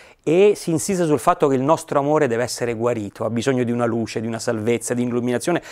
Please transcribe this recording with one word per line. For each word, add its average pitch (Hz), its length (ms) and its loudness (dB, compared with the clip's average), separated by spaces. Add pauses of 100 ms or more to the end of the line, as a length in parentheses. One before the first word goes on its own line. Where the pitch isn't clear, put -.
(220)
e 190 340 4
si - 140 -6
insiste 175 340 0
sul 151 160 2
fatto 175 260 2
che 135 80 2
il 127 80 0
nostro 143 380 0
amore 147 260 2
deve 117 180 -2
essere 120 300 -4
guarito, 113 500 -4
ha 110 60 -2
bisogno 123 320 0
di 117 80 0
una 120 160 0
luce, 117 340 -2
di 113 60 -4
una 113 140 -6
salvezza, 117 540 -2
di 123 80 0
illuminazione 123 680 -2